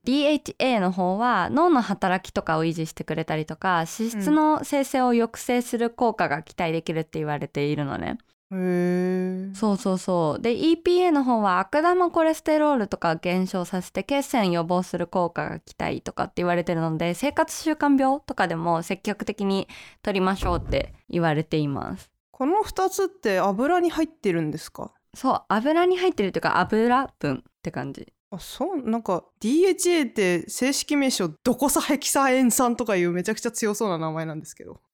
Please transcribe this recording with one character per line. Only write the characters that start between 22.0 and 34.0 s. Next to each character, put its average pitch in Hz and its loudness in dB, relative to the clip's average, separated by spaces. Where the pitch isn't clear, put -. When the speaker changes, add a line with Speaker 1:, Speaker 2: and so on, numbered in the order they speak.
Speaker 2:
こ 262 -4
の 403 2
二 381 -2
つ 381 0
っ - -6
て 196 -2
油 240 2
に 339 2
入 320 0
っ - -2
て - -2
る 165 0
ん 151 -2
で 156 -8
す - -14
か？ - -14
Speaker 1:
そ 262 -2
う、 - -2
油 294 2
に 359 4
入 359 2
っ - -6
て 208 -2
る 190 0
っ - -2
て - -4
い - 0
う - -10
か、 165 2
油 233 2
分 143 -4
っ - -20
て 156 -8
感 135 -8
じ。 - -16
Speaker 2:
あ、 185 -12
そ - -6
う、 269 -4
な 233 0
ん 226 -8
か、 185 -2
デ 214 -2
ィ 302 4
ー 392 6
エ 381 4
イ 349 0
チ 359 0
エ 330 4
ー 233 0
っ - -20
て 180 0
正 262 0
式 - -2
名 262 2
称、 175 -2
ド 240 4
コ 277 2
サ 302 2
ヘ 294 0
キ - -4
サ 277 2
エ 262 4
ン 240 6
酸 240 2
と 233 -4
か 214 0
い 175 2
う 175 0
め 180 -2
ち - -2
ゃ 220 0
く - -12
ち - -8
ゃ 226 -2
強 208 -2
そ 214 -2
う - -2
な 170 -2
名 160 -4